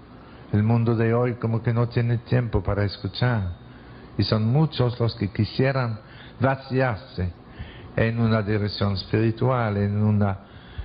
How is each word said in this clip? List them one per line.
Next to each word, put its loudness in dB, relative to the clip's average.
El 4
mundo 4
de 2
hoy 2
como -2
que 0
no 2
tiene 0
tiempo 0
para 0
escuchar, -2
y 4
son 2
muchos 2
los 0
que -2
quisieran 0
vaciarse 0
en 2
una 4
dirección 0
espiritual, 0
en 0
una 2